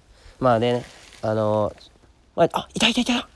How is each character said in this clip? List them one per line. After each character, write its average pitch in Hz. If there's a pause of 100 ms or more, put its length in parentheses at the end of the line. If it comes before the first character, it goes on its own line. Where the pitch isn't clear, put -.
(380)
ま 123
あ 110
ね、 120 (380)
あ 110
の 107
ー、 - (460)
ま -
あ、 165
あ、 -
い -
た 226
い 233
た -
い 233
た、 247
い 247 (120)